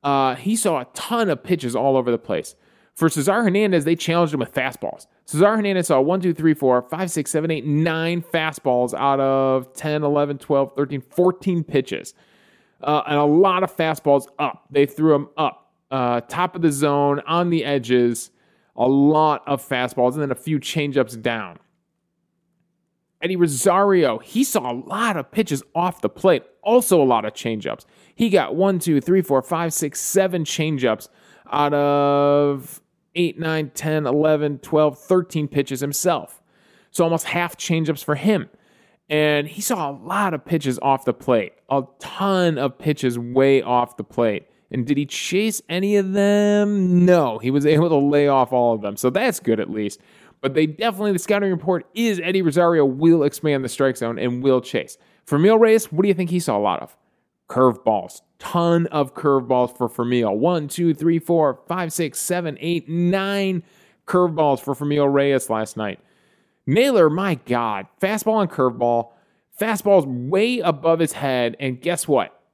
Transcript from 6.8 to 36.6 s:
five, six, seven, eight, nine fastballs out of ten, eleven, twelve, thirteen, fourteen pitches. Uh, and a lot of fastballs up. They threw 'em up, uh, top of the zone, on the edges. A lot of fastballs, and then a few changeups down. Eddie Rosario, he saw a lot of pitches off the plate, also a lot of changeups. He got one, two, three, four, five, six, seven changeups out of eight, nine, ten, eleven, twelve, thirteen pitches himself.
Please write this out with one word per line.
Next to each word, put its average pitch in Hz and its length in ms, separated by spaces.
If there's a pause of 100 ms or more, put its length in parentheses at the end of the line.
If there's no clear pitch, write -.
five, 165 300
six, 151 200
seven, 160 200
eight, 143 160
nine 165 560
fastballs 135 720
out 139 260
of 135 540
ten, 151 280
eleven, 143 360
twelve, 139 360
thirteen, 139 280
fourteen 180 600
pitches. - 520 (680)
Uh, 147 240
and 147 120
a 147 60
lot 180 380
of 185 120
fastballs 151 520 (120)
up. 143 320
They 143 160
threw 156 280
'em 143 220
up, - 380 (160)
uh, 123 320
top 180 340
of 170 60
the 160 100
zone, 143 540
on 175 240
the 165 120
edges. 123 680 (440)
A 120 140
lot 147 580
of 143 200
fastballs, 123 480
and 151 80
then 135 80
a 127 40
few 156 240
changeups 135 600
down. 107 380 (1600)
Eddie 180 140
Rosario, 175 840
he - 240
saw 127 300
a - 0
lot 196 460
of 139 120
pitches 175 320 (120)
off 175 260
the - 80
plate, 170 340 (200)
also 208 400
a - 20
lot 113 220
of 107 80
changeups. 107 500 (300)
He 226 160
got 156 240
one, 190 240
two, 156 220
three, 185 200
four, 139 220
five, 165 320
six, - 260
seven 180 440
changeups 131 640 (440)
out 147 220
of 143 1040 (340)
eight, 175 240
nine, 160 360
ten, 156 320
eleven, 147 520
twelve, 151 400
thirteen 170 500
pitches 135 320
himself. 143 600 (480)